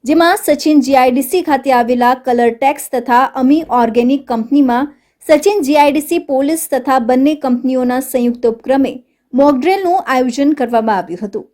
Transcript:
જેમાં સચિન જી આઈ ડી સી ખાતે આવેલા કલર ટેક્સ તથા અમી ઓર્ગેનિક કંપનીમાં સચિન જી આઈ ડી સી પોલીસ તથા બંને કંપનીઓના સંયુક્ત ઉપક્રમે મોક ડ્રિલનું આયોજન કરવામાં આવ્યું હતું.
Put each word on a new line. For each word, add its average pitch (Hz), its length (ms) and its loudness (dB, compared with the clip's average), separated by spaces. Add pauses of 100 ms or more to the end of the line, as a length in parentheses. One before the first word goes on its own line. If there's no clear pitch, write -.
જેમાં 330 400 2
સચિન 302 360 2
જી 262 140 0
આઈ 254 160 4
ડી 254 120 -2
સી 349 200 -2
ખાતે 277 300 -2
આવેલા 240 420 2
કલર 240 360 0
ટેક્સ 269 420 -2
તથા 247 320 2
અમી 269 460 0
ઓર્ગેનિક 240 580 0
કંપનીમાં 254 680 0 (340)
સચિન 339 340 2
જી 277 140 0
આઈ 285 160 4
ડી 294 80 0
સી 339 180 -4
પોલીસ 294 540 -2
તથા 262 260 0
બંને 262 360 2
કંપનીઓના 254 680 -2
સંયુક્ત 240 460 -2
ઉપક્રમે 247 580 -2 (300)
મોક 277 200 4
ડ્રિલનું 359 520 0
આયોજન 262 460 0
કરવામાં 233 440 0
આવ્યું 180 300 -8
હતું. 202 280 -10